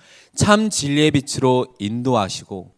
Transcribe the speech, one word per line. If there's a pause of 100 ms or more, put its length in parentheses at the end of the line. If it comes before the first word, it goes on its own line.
(340)
참
진리의
빛으로
인도하시고